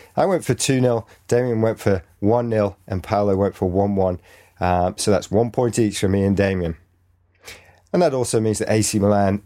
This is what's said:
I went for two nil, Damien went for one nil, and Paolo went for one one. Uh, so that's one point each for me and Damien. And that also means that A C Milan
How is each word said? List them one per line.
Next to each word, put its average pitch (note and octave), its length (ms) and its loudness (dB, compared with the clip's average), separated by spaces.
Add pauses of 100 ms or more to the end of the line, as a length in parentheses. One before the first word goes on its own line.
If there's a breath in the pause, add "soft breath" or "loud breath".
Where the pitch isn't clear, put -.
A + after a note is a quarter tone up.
(160 loud breath)
I C#3+ 100 2
went F3+ 180 -2
for C3 100 -2
two B2+ 280 0
nil, A#2 260 0 (200 soft breath)
Damien A#2+ 340 0
went A2 180 0
for F#2+ 240 0 (160)
one A#2 300 0
nil, G#2 360 -2
and G2 160 -6
Paolo G2+ 360 0
went G2 180 0
for G2 140 -2
one G2+ 260 0
one. F#2 240 0 (400 soft breath)
Uh, F2+ 380 0
so - 120 -4
that's F#2 220 0
one A2+ 200 0
point A#2+ 280 -2
each G#2+ 200 0
for G2 100 0
me G2 140 0
and G2 120 2
Damien. F#2 400 -2 (1160 loud breath)
And F#3 100 2
that D#3 120 2
also B2 280 0
means A2 180 0
that - 100 -4
A G#2+ 140 2
C G#2+ 160 0
Milan G2+ 460 2